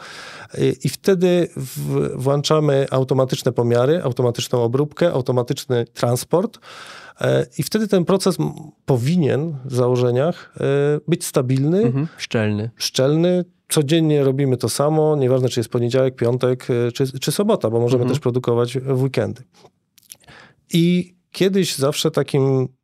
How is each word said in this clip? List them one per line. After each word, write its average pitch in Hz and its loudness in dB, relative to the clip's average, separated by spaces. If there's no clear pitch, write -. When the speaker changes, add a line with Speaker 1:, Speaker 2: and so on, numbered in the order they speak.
Speaker 1:
E, 139 0
i 135 -2
wtedy 180 2
w-, 143 -4
włączamy 143 2
automatyczne 131 0
pomiary, 127 2
automatyczną 123 -2
obróbkę, 147 0
automatyczny 127 -2
transport. 131 -2
E, 131 2
i 160 -2
wtedy 220 -2
ten 185 2
proces 190 0
m-, 147 -2
powinien 143 0
w 131 -8
założeniach, 123 0
e, - -2
być 180 -2
stabilny, 139 0
Speaker 2:
Mhm. 160 0
Szczelny. 104 -2
Speaker 1:
szczelny. 170 0
Codziennie 151 2
robimy 135 2
to 120 -4
samo, 151 2
nieważne, 127 2
czy 123 -2
jest 107 -4
poniedziałek, 131 0
piątek, 127 0
e, 117 -4
czy, 135 -4
czy 156 -2
sobota, 202 0
bo 117 0
możemy 120 2
Speaker 2:
Mhm. 127 0
Speaker 1:
też 143 -2
produkować 120 0
w 127 -2
weekendy. 123 -2
I 175 2
kiedyś 190 0
zawsze 147 0
takim 135 2